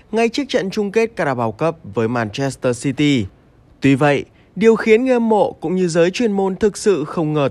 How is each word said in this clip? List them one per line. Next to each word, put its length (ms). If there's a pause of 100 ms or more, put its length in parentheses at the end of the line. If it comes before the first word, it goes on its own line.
(120)
ngay 160
trước 200
trận 220
chung 220
kết 240
Carabao 360
Cup 240 (180)
với 140
Manchester 760
City. 440 (540)
Tuy 140
vậy, 300 (320)
điều 200
khiến 280
người 80
hâm 160
mộ 240
cũng 220
như 140
giới 220
chuyên 220
môn 240
thực 200
sự 280
không 280
ngờ 180